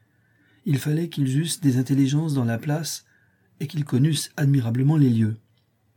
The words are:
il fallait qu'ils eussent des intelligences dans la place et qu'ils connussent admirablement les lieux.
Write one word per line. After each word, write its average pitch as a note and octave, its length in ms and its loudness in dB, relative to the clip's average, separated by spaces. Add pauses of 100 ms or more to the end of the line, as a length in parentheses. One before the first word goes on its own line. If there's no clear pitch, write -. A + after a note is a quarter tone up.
(640)
il C#3+ 120 0
fallait D#3 320 -2
qu'ils C#3 300 -2
eussent D#3+ 200 -4
des C3 180 2
intelligences C#3 560 0
dans B2+ 120 0
la A#2 120 0
place D3 480 -6 (540)
et C#3+ 80 -6
qu'ils D3 180 -4
connussent C#3+ 520 0
admirablement C#3 600 2
les C#3 120 6
lieux. A2 280 0 (580)